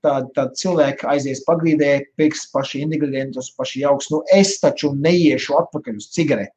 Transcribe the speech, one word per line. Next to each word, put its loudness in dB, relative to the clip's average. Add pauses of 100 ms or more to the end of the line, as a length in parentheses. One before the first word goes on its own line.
tad, 0
tad -4
cilvēki 0
aizies -2
pagrīdē, 2 (260)
pirks 0
paši -4
ingredientus, -4
paši -6
jauks. 0
Nu, -2 (100)
es 6
taču 0
neiešu 2
atpakaļ -8
uz -20
cigareti. -2